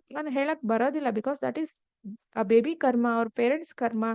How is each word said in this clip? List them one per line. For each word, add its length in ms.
ನಾನು 180
ಹೇಳಕ್ 340
ಬರೋದಿಲ್ಲ. 460
Because 280
that 200
is 120
a 80
baby 300
ಕರ್ಮ, 320
ಅವ್ರ 120
ಪೇರೆಂಟ್ಸ್ 460
ಕರ್ಮ, 300